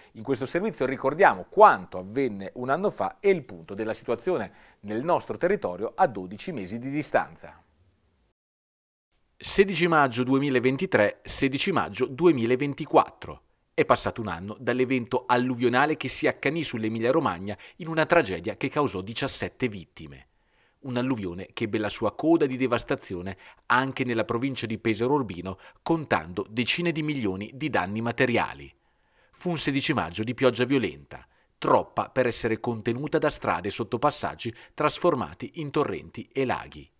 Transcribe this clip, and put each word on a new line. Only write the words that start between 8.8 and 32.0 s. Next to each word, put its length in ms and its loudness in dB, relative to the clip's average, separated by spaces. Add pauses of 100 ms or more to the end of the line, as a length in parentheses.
Sedici 500 2
maggio 360 4
duemilaventitré, 1000 2
sedici 480 -2
maggio 340 0
duemilaventiquattro. 1400 2 (300)
È 120 2
passato 340 2
un 80 -6
anno 320 -8
dall'evento 680 0
alluvionale 680 2
che 140 -6
si 180 0
accanì 340 0
sull'Emilia 480 -2
Romagna 480 0 (200)
in 100 -12
una 180 0
tragedia 520 2
che 100 -2
causò 320 -2
diciassette 720 -4
vittime. 580 -16 (520)
Un'alluvione 760 -4
che 100 -6
ebbe 140 -2
la 120 -2
sua 240 -2
coda 320 4
di 120 -2
devastazione 800 -2 (300)
anche 360 0
nella 220 0
provincia 400 -2
di 120 -4
Pesaro 360 0
Urbino, 440 -4 (240)
contando 680 0
decine 420 -2
di 100 -4
milioni 540 -2
di 140 -4
danni 320 -2
materiali. 680 0 (600)
Fu 200 -6
un 60 -2
sedici 360 0
maggio 300 -2
di 120 -6
pioggia 300 4
violenta, 600 -2 (320)
troppa 520 2